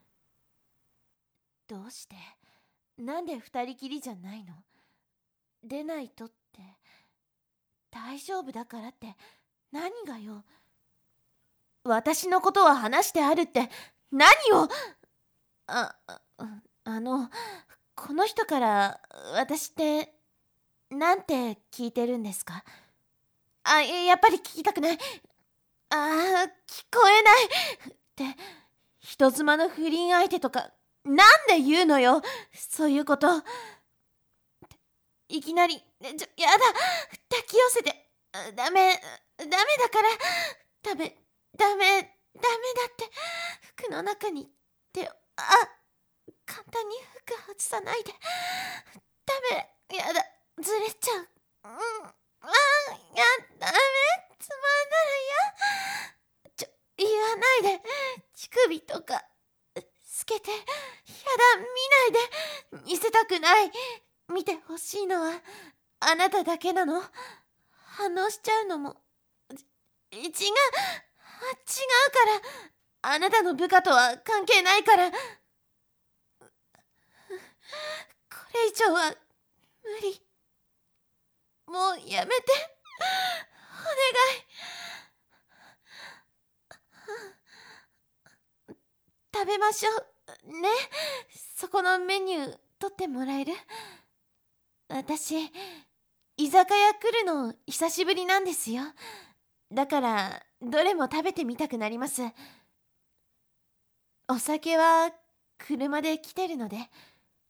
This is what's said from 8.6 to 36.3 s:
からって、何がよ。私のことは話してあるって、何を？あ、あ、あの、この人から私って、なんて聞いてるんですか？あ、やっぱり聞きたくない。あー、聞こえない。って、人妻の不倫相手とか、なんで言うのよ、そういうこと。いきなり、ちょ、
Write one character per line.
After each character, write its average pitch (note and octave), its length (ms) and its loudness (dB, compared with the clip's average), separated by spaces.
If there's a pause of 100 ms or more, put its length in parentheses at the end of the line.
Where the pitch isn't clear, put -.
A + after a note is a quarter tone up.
か A#3 140 -16
ら A3+ 100 -14
っ - 40 -18
て、 A3 220 -20 (560)
何 E4 200 -8 (140)
が B3+ 140 -14
よ。 G#3 240 -16 (1400)
私 B3 460 -2
の F#4 120 2
こ F#4 100 2
と G4 120 4
は D4+ 120 8
話 B3+ 340 -2
し - 20 -8
て D#4+ 120 0
あ C#4+ 100 2
る E4+ 80 0
っ E4 40 0
て、 A#3+ 240 -2 (420)
何 C#4 160 6 (260)
を？ D#4+ 140 4 (1000)
あ、 - 280 -6 (120)
あ、 - 120 -20 (640)
あ A3 160 -8
の、 B3+ 300 -4 (640)
こ - 200 -12
の F4 120 2
人 A4 220 -4
か D4 120 -2
ら G#3 400 0 (360)
私 C4 340 -4
っ - 60 -20
て、 D4+ 360 -2 (800)
な D#4 260 0
ん F#4+ 60 -10
て B3 380 -4 (120)
聞 A#3+ 160 -8
い A3+ 40 -8
て A#3+ 140 -2
る B3 120 -4
ん A3+ 60 -8
で G#3 100 -8
す - 100 -10
か？ E3+ 200 -14 (1000)
あ、 D4+ 180 4
や F4 340 2
っ F4+ 40 -10
ぱ A4 100 8
り - 80 2
聞 - 40 -8
き - 220 -12
た F#4+ 100 0
く E4 80 -4
な E4 120 0
い。 - 40 -4 (920)
あ D4 60 -2
ー、 D#4+ 500 0 (220)
聞 - 240 -16
こ A4+ 160 6
え G#4+ 140 8
な G#4 180 10
い。 A#4+ 60 4 (840)
っ - 20 -16
て、 - 80 -20 (580)
人 - 320 2
妻 D4 240 2
の E4 140 0
不 D#4+ 180 -4
倫 E4+ 240 0
相 F4+ 160 6
手 F4 120 -2
と C4+ 100 -4
か、 - 220 -6 (320)
な C#4+ 200 6
ん G#4 40 12 (200)
で F4+ 120 6
言 D4+ 240 4
う - 20 4
の D4+ 140 6
よ、 B3+ 220 6 (300)
そ - 340 -6
う D4+ 40 2
い C#4 100 2
う D4 60 -4
こ D4 120 2
と。 C#4+ 100 2 (2000)
い D4+ 140 -6
き D#4 120 -8
な F4 140 4
り、 E4+ 100 -4
ち - 20 -18
ょ、 - 40 -20 (540)